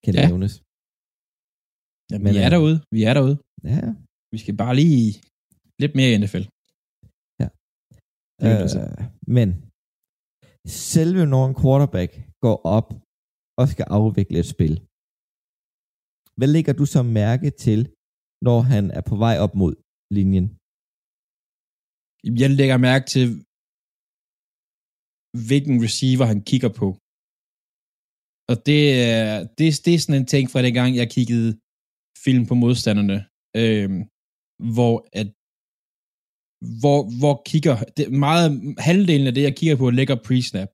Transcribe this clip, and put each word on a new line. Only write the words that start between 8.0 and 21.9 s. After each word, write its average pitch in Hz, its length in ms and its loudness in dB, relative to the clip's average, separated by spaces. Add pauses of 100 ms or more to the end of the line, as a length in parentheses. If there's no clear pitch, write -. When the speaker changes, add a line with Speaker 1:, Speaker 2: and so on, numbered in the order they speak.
Speaker 2:
Det - 100 -6
er 110 120 4
nødt 92 140 -2
til. - 100 -4
Speaker 1:
Øh, - 180 -12 (340)
men 113 120 2 (1400)
selve 175 300 2 (100)
når 131 140 2
en 131 140 -4
quarterback 135 520 2 (320)
går 113 120 2 (220)
op - 100 -2 (720)
og 135 120 4
skal - 140 -6 (120)
afvikle 107 440 0
et - 120 -4
spil, 80 200 0 (1600)
hvad 131 160 2
lægger 156 260 2
du 147 40 4 (100)
så 143 60 4 (220)
mærke 123 260 0 (160)
til, 110 160 2 (680)
når 120 120 4 (140)
han 104 120 2 (140)
er 92 120 -8
på - 40 -2 (100)
vej 113 100 2 (100)
op - 180 -4
mod 82 120 0 (420)
linjen? 95 300 0 (2000)